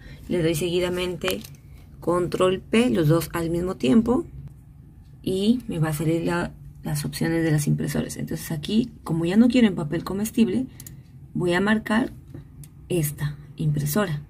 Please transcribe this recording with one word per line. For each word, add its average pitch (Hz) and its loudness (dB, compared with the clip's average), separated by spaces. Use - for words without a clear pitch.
Le 175 0
doy 165 2
seguidamente 180 -2
control 180 2
P, 233 2
los 175 4
dos 160 4
al 165 -2
mismo 180 -2
tiempo, 233 4
y 208 2
me 175 -4
va 156 2
a - -2
salir 165 0
la, 175 -2
las 147 -4
opciones 165 0
de 160 2
las 151 2
impresoras. 156 -2
Entonces - -6
aquí, 190 0
como 165 -2
ya 190 0
no 240 8
quiero 233 6
en 180 -2
papel 160 -2
comestible, 220 0
voy 175 0
a 185 2
marcar 214 2
esta 156 -2
impresora 151 0